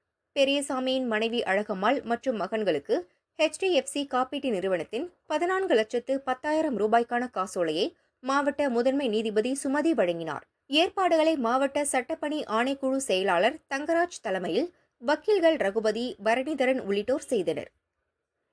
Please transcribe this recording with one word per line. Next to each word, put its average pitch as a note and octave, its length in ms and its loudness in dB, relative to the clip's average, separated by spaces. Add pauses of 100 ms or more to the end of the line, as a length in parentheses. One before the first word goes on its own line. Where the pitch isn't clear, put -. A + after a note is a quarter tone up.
(380)
பெரியசாமியின் C4 680 0
மனைவி A3+ 360 0
அழகம்மாள் G#3 600 0
மற்றும் A#3 340 -2
மகன்களுக்கு G3+ 680 -2 (360)
ஹெச் D#4 160 0
டி F#4+ 140 0
எஃப் C4 140 2
சி C#4+ 240 -4
காப்பீட்டு C4 400 -2
நிறுவனத்தின் F#3+ 640 -2 (140)
பதினான்கு F4 480 0
லட்சத்து B3+ 460 0
பத்தாயிரம் D4+ 580 -2
ரூபாய்க்கான A#3+ 520 0
காசோலையை F#3 640 -2 (280)
மாவட்ட C#4 480 0
முதன்மை C4 400 0
நீதிபதி A3 560 0
சுமதி C#4+ 260 2
வழங்கினார். E3+ 640 -2 (140)
ஏற்பாடுகளை D#4+ 680 2
மாவட்ட C4+ 480 0
சட்டப்பணி C#4+ 600 -4
ஆணைக்குழு C4 520 0
செயலாளர் G3 640 2 (160)
தங்கராஜ் E4 480 -2
தலைமையில் F#3 520 -2 (240)
வக்கீல்கள் D#4+ 580 2
ரகுபதி, G#3+ 680 -2
பரணிதரன் C4 560 0
உள்ளிட்டோர் G#3 400 0
செய்தனர். D#3+ 520 -2 (800)